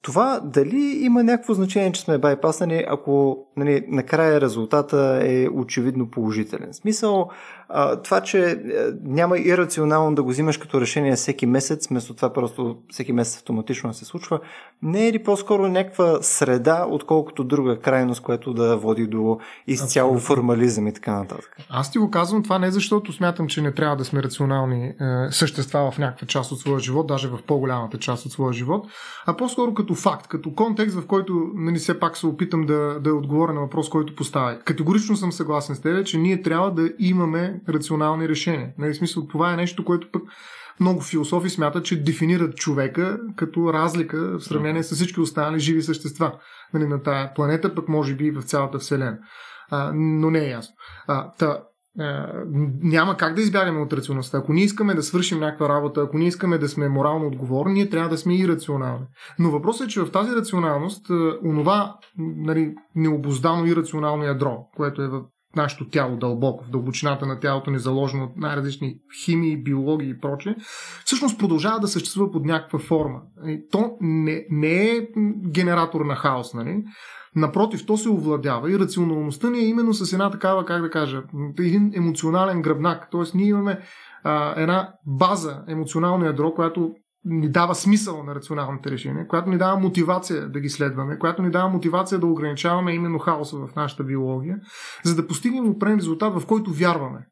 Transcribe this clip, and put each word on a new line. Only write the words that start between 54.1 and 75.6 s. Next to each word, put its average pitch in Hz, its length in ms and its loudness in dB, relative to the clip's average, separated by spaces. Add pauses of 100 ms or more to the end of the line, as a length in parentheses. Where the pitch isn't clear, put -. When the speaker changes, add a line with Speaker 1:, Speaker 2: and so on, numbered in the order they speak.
Speaker 2:
Ако 151 140 -2
ние 175 120 6
искаме 202 300 2
да 156 80 0
свършим 175 380 0
някаква 151 280 -2
работа, 147 340 0
ако 147 160 -2
ние 165 100 4
искаме 175 300 0
да 147 100 0
сме 143 200 -2
морално 147 380 0
отговорни, 135 480 -2
ние 202 160 2
трябва 165 180 0
да 160 100 -2
сме 175 180 2
и 185 120 2
рационални. 135 560 -2 (340)
Но 170 120 4
въпросът 208 360 0
е, 214 40 -8
че 208 120 -2
в 160 80 -2
тази 208 260 0
рационалност, 180 760 -2
а, 165 340 2
онова, 180 520 2 (220)
нали, 156 560 -2 (200)
необуздано 156 720 2
ирационално 156 580 0
ядро, 135 320 0 (200)
което 143 260 -4
е 139 60 -4
в 131 140 -6 (340)
нашето 143 320 -2
тяло 131 280 0
дълбоко, 123 480 -2
в 120 60 -16
дълбочината 135 560 -2
на 135 140 -6
тялото 139 300 -2
ни 135 80 0
заложено 131 460 -2
от 123 120 -12
най-различни 143 580 -4 (300)
химии, 160 380 0
биологии 139 480 0
и 127 80 -10
прочее, 143 360 -6 (500)
всъщност 262 340 0
продължава 202 420 2
да 202 80 0
съществува 190 440 -2
под 151 120 -2
някаква 156 340 -2
форма. 147 400 0 (280)
И 156 240 -6
то 226 200 2 (100)
не, 160 500 0
не 160 340 2
е 226 220 2 (440)
генератор 170 500 2